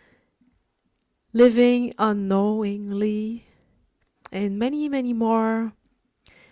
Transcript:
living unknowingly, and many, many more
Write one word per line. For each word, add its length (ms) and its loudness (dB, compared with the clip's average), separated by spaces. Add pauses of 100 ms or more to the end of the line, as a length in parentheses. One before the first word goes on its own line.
(1300)
living 640 4
unknowingly, 1500 -2 (840)
and 280 -4
many, 300 -4
many 240 -2
more 600 0 (800)